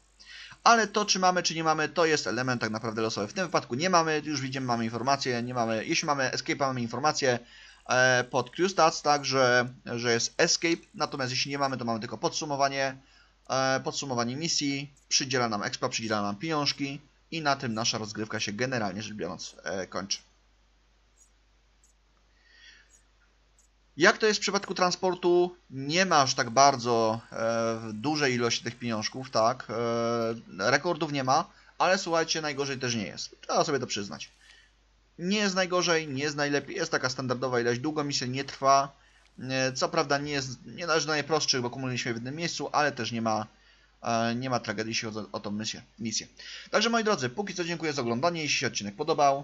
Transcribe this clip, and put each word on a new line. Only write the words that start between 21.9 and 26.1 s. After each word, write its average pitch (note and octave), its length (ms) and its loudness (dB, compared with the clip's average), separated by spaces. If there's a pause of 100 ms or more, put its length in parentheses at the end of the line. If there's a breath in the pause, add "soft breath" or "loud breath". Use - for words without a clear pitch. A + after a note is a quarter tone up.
Jak G3 200 8
to A3+ 80 2
jest G#3 140 4
w - 20 -10
przypadku G3+ 320 -2
transportu? F3+ 840 2 (140)
Nie D3 360 0
ma E3 160 6